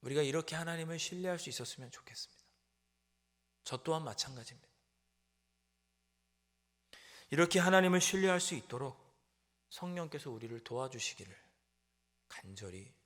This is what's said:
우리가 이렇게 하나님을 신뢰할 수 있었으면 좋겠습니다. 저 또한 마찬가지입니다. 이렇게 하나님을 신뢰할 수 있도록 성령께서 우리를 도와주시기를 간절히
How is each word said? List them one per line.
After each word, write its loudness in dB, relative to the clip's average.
우리가 2
이렇게 0
하나님을 -4
신뢰할 -2
수 -8
있었으면 -8
좋겠습니다. -16
저 -4
또한 -2
마찬가지입니다. -8
이렇게 6
하나님을 8
신뢰할 4
수 -2
있도록 -8
성령께서 -6
우리를 -8
도와주시기를 -6
간절히 -12